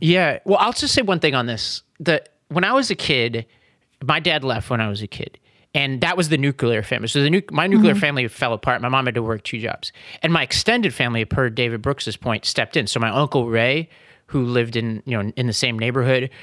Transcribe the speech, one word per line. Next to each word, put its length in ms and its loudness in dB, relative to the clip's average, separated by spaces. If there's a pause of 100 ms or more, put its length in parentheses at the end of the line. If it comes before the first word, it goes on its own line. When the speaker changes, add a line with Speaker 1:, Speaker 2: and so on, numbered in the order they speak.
Speaker 1:
Yeah. 440 2
Well, 140 4
I'll 140 2
just 200 -2
say 80 4
one 180 0
thing 160 2
on 100 0
this. 380 -6 (160)
The, 240 0 (260)
when 140 0
I 100 2
was 160 0
a 60 -2
kid, 500 0 (580)
my 160 2
dad 240 0
left 260 -2
when 120 0
I 80 -2
was 120 -6
a 60 -8
kid. 300 -12 (380)
And 260 -2
that 160 2
was 120 2
the 80 4
nuclear 440 2
family. 280 -4
So 120 2
the 80 4
nu-, 120 4 (100)
my 160 0
nuclear 260 6
Speaker 2:
Mm-hmm. 80 0
Speaker 1:
family 260 0
fell 260 -2
apart. 280 0
My 80 -2
mom 160 2
had 100 -2
to 80 0
work 200 -4
two 160 -8
jobs. 320 -8 (320)
And 100 2
my 80 2
extended 540 0
family, 300 0
per 240 0
David 340 -2
Brooks's 340 -4
point, 280 -4
stepped 300 -4
in. 120 0
So 120 -4
my 100 0
Uncle 400 0
Ray, 380 0 (380)
who 200 -2
lived 300 0
in, 300 -4
you 160 -2
know, 140 -4
in 120 -2
the 60 0
same 240 -2
neighborhood, 520 0 (140)